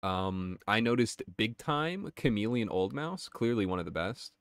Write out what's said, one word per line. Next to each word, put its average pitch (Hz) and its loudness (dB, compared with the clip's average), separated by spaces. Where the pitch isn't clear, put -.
Um, 92 -2
I 107 4
noticed 117 2
Big 113 2
Time 160 -2
Chameleon 113 2
Old 92 2
Mouse, 156 -6
clearly 117 2
one 92 0
of 85 -2
the 85 -6
best. 87 -4